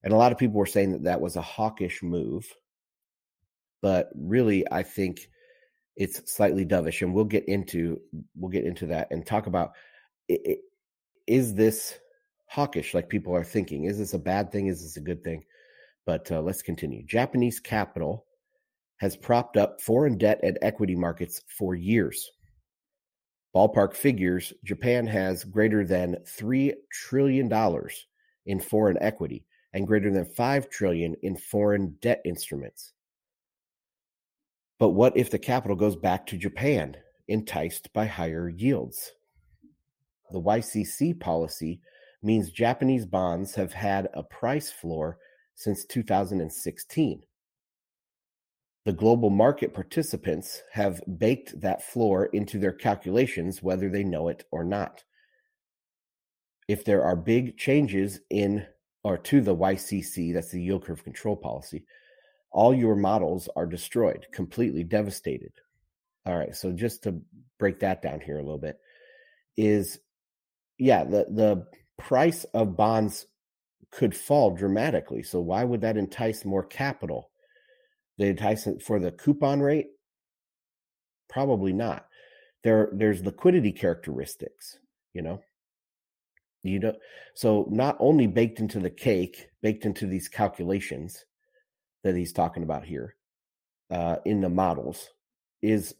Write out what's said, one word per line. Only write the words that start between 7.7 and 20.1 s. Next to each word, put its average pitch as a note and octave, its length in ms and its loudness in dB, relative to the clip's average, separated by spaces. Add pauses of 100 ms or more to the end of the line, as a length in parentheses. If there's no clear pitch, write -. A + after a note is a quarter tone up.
we'll F2+ 160 -8
get F#2 140 -2
into F2 220 -6
that D#2+ 240 -2
and E2+ 140 -6
talk G#2+ 220 -2
about, F2 260 -2 (560)
i-, F2 180 2
i-, - 100 0 (680)
is A#2+ 280 2
this A2 440 2 (480)
hawkish - 460 -2
like E2+ 160 0
people F2+ 260 -2
are E2+ 80 0
thinking? E2 420 -4
Is G2+ 120 -2
this G#2 160 -4
a F#2+ 60 -4
bad F#2 320 -2
thing? G2 160 -2
Is F2 140 -4
this D#2+ 160 -14
a D2+ 40 -12
good E2+ 220 -8
thing? E2 200 -8 (640)
But, E2 260 -4
uh, D#2+ 100 -2
let's F2+ 200 -4
continue. D2 420 -8
"Japanese A#2+ 560 0
capital F#2+ 680 -4 (720)
has G2 200 -4
propped A#2+ 400 0
up - 240 2
foreign B2 360 2